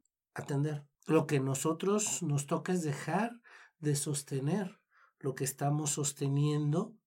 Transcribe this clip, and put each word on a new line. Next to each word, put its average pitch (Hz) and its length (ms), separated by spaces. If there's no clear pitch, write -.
atender. 147 520
Lo 156 200
que 147 120
nosotros 165 840
nos 143 220
toca 170 260
es 175 120
dejar 160 580
de 147 160
sostener 147 840
lo 131 140
que 139 100
estamos 143 480
sosteniendo 147 1040